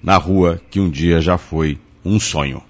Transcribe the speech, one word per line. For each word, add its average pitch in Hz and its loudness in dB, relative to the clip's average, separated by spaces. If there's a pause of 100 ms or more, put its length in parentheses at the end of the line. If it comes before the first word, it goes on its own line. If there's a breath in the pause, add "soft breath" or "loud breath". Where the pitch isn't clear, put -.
na 92 4
rua 87 2 (100)
que - -4
um 95 0
dia 82 2
já 87 2
foi 78 -4 (240)
um 104 0
sonho. 69 -6